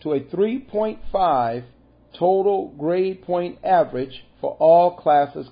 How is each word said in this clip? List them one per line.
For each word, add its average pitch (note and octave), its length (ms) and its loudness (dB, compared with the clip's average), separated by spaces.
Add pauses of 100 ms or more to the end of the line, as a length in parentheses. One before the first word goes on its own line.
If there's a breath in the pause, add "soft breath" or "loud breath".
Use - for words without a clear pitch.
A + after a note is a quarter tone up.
to D#3 100 -4
a C#3 80 0 (100)
three G#3+ 300 -2
point G#3+ 400 -6 (100)
five B2+ 540 0 (520)
total F#3+ 640 0
grade F#3 440 -2
point F3 420 -4
average C#3 600 -2 (160)
for - 200 -6
all E3+ 360 6
classes C#3+ 560 0